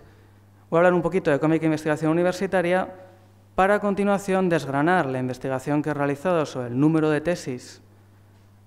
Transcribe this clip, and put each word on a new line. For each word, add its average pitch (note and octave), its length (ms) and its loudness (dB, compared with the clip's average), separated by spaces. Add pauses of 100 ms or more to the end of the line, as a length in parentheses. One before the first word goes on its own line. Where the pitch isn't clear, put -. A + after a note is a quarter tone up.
(680)
Voy E3 80 0
a - 20 4
hablar F3+ 140 6
un F3 80 2
poquito E3 300 0
de C#3 80 2
cómic D#3 240 0
e - 20 2
investigación D#3 460 0
universitaria, F3+ 840 0 (600)
para G3 200 4
a G3+ 40 2
continuación G3 680 0
desgranar D3 560 2
la C3 140 -4
investigación C3 640 -4
que D3+ 100 -2
he - 20 0
realizado C#3+ 520 0
sobre B2+ 220 -8
el A#2+ 120 -2
número D#3 320 4
de D3 100 0
tesis C3 600 -8 (840)